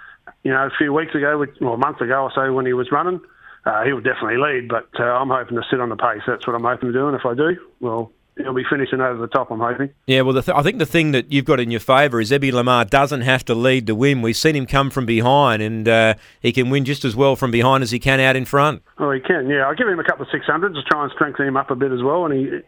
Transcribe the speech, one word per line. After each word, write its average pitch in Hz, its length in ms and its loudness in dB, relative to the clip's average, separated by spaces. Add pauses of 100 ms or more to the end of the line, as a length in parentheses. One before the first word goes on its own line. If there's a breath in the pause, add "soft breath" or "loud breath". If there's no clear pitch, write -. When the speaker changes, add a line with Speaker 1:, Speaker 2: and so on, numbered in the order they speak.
(440 loud breath)
Speaker 1:
you 135 80 0
know, 131 140 2
a 131 100 -6
few 147 160 0
weeks 156 220 -2
ago, 147 240 0
which, 143 140 -4 (100)
well, 127 140 0
a - 20 -6
month 135 240 -2
ago 131 220 0
or 127 100 -4
so 135 180 0
when 131 140 -2
he 127 80 0
was 123 180 -2
running, 170 300 -2 (460 loud breath)
uh, 110 160 0
he 139 100 0
would 117 100 -6
definitely 117 340 -2
lead, 131 320 -2
but, 117 180 -4 (120)
uh, 120 40 0
I'm 123 260 0
hoping 123 280 -4
to 113 120 -4
sit 131 100 0
on 123 100 -2
the 110 80 -8
pace. 110 280 -2
That's 120 220 -4
what 120 80 -2
I'm 117 80 -4
hoping 123 280 -2
to - 20 -4
do, 131 140 0
and 143 80 -2
if 131 120 -4
I 120 80 -2
do, 160 200 0 (240)
well, 117 320 -6 (260)
he'll 131 160 -6
be 127 160 -2
finishing 135 320 -2
over 123 180 -2
the 117 80 -8
top, 127 240 -2
I'm 113 80 -6
hoping. 123 300 -2 (180)
Speaker 2:
Yeah, 131 140 4
well, 131 120 2
the 127 80 2
th-, 127 160 -2
I 143 60 2
think 185 160 0
the 160 60 2
thing 156 260 2
that 127 180 0
you've 139 140 2
got 139 160 2
in 117 120 -2
your 113 100 -2
favour 131 400 4
is 110 100 -2
Ebby 139 220 2
Lamar 123 320 2
doesn't 139 340 2
have 127 260 0
to 123 80 0
lead 123 340 2
to 110 80 0
win. 131 260 2
We've 113 160 0
seen 156 180 2
him 135 100 -2
come 139 240 2
from 131 160 -4
behind, 117 560 2
and, 110 280 -4
uh, 113 240 6 (260 soft breath)
he 120 140 0
can 123 160 2
win 135 160 0
just 139 180 -4
as 117 140 -2
well 135 180 4
from 123 160 -2
behind 131 320 4
as 113 80 -4
he 120 80 -2
can 135 220 2
out 131 160 4
in 131 80 -2
front. 143 360 0 (160)
Speaker 1:
Oh, 143 140 -2
he 135 80 -2
can, 135 300 -2
yeah. 139 180 2
I'll 151 80 -2
give 233 140 0
him 175 100 -2
a 151 60 -6
couple 147 200 -2
of - 60 -10
six - 140 -4
hundreds 165 300 0
to 139 80 -8
try 151 200 0
and 135 80 -6
strengthen 143 360 -2
him 135 100 0
up 135 120 -2
a 135 60 -2
bit 131 160 -2
as 123 100 -2
well, 151 240 0
and 151 80 -2
he, 135 340 -2